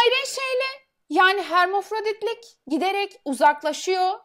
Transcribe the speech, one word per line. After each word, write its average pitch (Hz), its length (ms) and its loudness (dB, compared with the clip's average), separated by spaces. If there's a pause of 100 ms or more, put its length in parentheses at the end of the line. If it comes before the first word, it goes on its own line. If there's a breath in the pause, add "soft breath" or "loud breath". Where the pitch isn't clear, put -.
ayrı 523 240 2
şeyle, 523 600 -6 (220)
yani 381 320 4
hermafroditlik 403 1160 -4 (100)
giderek 381 580 -4
uzaklaşıyor. 311 1000 0